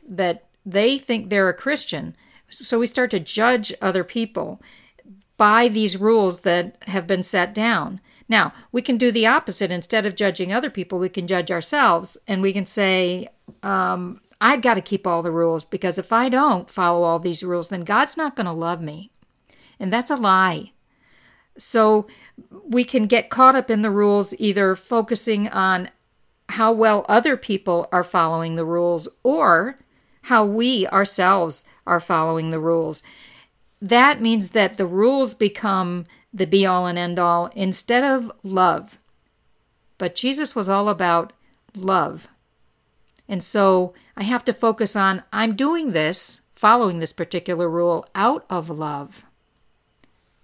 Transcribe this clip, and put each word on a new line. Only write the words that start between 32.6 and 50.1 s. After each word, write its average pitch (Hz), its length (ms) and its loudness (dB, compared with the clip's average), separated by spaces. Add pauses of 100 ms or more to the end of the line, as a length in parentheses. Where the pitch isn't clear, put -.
That 240 400 4
means 226 300 0
that 214 260 0
the 196 80 0
rules 233 480 2
become 185 720 -2 (280)
the 190 120 -2
be-all 185 400 2
and 175 140 -4
end-all 175 560 0
instead 202 480 -2
of 262 280 0 (120)
love. 185 560 0 (1000)
But 180 180 -6
Jesus 269 400 -4
was 190 140 -2
all 202 200 2
about 170 440 0 (420)
love. 185 520 -2 (1000)
And 185 160 -6
so 185 500 2 (220)
I 208 80 -8
have 240 220 -2
to 247 80 0
focus 220 420 -2
on, 190 280 0 (100)
I'm 214 220 0
doing 294 360 0
this, 160 500 -2 (120)
following 214 460 2
this 165 140 -8
particular 175 560 -4
rule 170 440 0
out 226 360 0
of 170 200 -6
love. 147 560 -10 (1200)